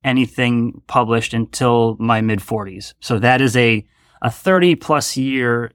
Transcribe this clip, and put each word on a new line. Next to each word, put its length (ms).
anything 840
published 440
until 640
my 220
mid 220
forties. 580
So 180
that 220
is 160
a, 300
a 100
thirty 440
plus 420
year 580